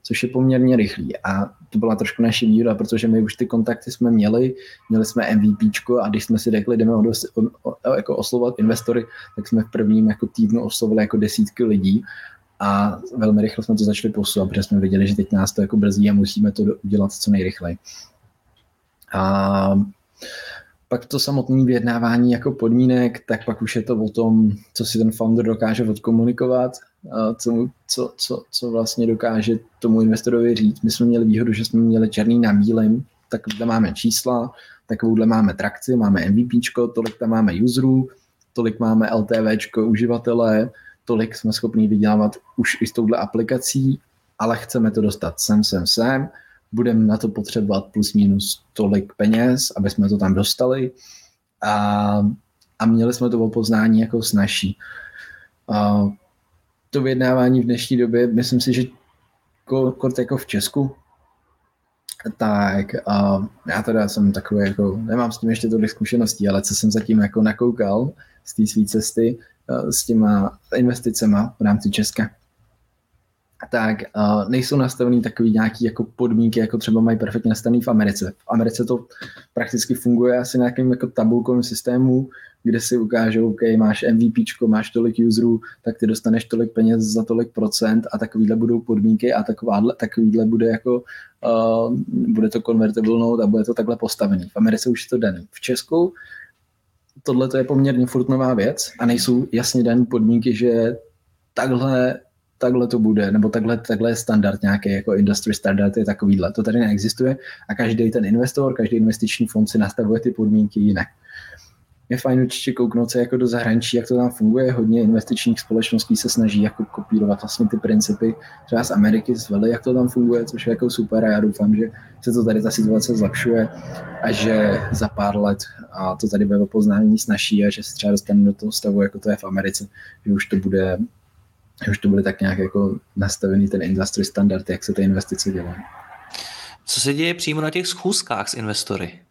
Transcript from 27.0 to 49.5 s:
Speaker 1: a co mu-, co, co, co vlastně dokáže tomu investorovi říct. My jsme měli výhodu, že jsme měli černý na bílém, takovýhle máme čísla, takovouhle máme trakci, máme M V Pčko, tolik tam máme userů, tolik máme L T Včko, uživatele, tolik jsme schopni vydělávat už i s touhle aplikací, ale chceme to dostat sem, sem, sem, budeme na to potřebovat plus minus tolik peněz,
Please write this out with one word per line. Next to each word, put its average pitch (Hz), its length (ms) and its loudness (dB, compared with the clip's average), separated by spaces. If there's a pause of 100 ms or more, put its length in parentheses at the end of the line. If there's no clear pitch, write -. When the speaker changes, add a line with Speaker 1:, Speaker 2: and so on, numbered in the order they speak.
Speaker 1:
a 110 220 -2
co 117 180 -4
mu-, 120 180 -2 (160)
co, - 300 -6
co, - 340 -8
co 123 200 -6
vlastně 113 360 -2
dokáže 113 520 0 (200)
tomu 113 240 2
investorovi 117 520 2
říct. 107 280 0
My 113 80 0
jsme 120 160 0
měli 117 180 2
výhodu, 110 280 2
že 107 120 -2
jsme 113 160 0
měli 113 280 4
černý 107 300 2
na 113 140 4
bílém, 110 520 2 (240)
takovýhle 113 380 -6
máme 113 260 0
čísla, 120 600 -4 (340)
takovouhle 110 400 0
máme 110 280 4
trakci, - 420 -4
máme 98 280 2
M 98 100 2
V 120 140 2
Pčko, 120 400 0
tolik 113 300 -6
tam 113 120 -2
máme 110 220 2 (120)
userů, 131 440 2 (440)
tolik 110 260 -2
máme 110 300 2
L 113 140 0
T 110 340 0
Včko, 110 300 -2
uživatele, 113 840 0 (340)
tolik 113 300 -2
jsme 110 180 -4
schopni 110 360 0
vydělávat 107 480 2 (200)
už - 260 -2
i - 40 0
s - 60 -10
touhle 113 260 0
aplikací, 127 840 -2 (380)
ale 113 180 -2
chceme 113 340 -2
to 107 100 -2
dostat 98 400 -4
sem, 107 240 2
sem, 92 220 -2
sem, 131 420 0 (440)
budeme 113 320 2
na 107 120 4
to 107 120 -4
potřebovat 101 560 -2
plus - 300 -2
minus 98 580 2
tolik 101 440 -2
peněz, 117 600 2